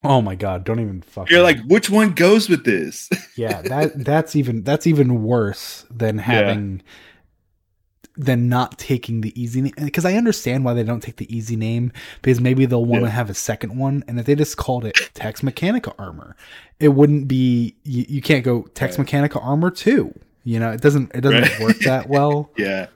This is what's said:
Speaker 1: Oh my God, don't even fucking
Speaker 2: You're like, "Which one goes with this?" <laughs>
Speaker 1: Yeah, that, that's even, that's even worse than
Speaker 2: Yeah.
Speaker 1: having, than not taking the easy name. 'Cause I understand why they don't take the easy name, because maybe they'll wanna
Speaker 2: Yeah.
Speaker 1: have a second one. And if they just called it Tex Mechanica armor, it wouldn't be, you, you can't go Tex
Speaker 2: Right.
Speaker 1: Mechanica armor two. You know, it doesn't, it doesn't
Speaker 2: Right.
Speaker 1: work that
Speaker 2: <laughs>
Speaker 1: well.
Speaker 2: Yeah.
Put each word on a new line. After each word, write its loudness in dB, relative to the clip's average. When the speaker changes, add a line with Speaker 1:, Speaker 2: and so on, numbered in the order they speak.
Speaker 1:
Oh 4
my -2
God, -4
don't -2
even -6
fucking -4
Speaker 2:
You're 8
like, 4
"Which 4
one 2
goes 4
with 0
this?" -2
<laughs> -20
Speaker 1:
Yeah, -4
that, -2
that's 0
even, -2
that's -2
even 4
worse -2
than -2
Speaker 2:
Yeah. -6
Speaker 1:
having, 0
than 0
not -2
taking -4
the -6
easy -4
name. -2
'Cause -2
I 2
understand 0
why 0
they 0
don't -4
take -14
the -10
easy -6
name, -2
because 2
maybe 4
they'll 2
wanna 2
Speaker 2:
Yeah. 0
Speaker 1:
have -4
a -8
second -6
one. -2
And -6
if -4
they 4
just 0
called -4
it -6
Tex -10
Mechanica -2
armor, -16
it 6
wouldn't 6
be, 2
you, -4
you -4
can't 0
go 0
Tex -4
Speaker 2:
Right. 0
Speaker 1:
Mechanica -2
armor 0
two. 0
You 0
know, -2
it -8
doesn't, 2
it -4
doesn't 2
Speaker 2:
Right. -2
Speaker 1:
work 0
that -2
Speaker 2:
<laughs> -6
Speaker 1:
well. 0
Speaker 2:
Yeah. -4